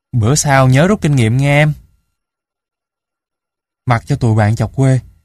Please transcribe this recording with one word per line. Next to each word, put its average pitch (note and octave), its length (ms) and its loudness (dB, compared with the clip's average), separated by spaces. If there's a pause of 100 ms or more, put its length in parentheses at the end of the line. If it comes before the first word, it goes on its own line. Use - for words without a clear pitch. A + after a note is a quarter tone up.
(120)
"Bữa A#2+ 220 0
sau C3+ 340 2
nhớ C3+ 180 2
rút G#3+ 140 0
kinh D3 160 -2
nghiệm A#2 200 0
nghe C#3+ 260 0
em." D3+ 100 0 (2250)
Mặc A#2 200 -2
cho C#3+ 100 -4
tụi A2+ 200 0
bạn G#2+ 200 0
chọc - 180 -6
quê, C3 260 0 (240)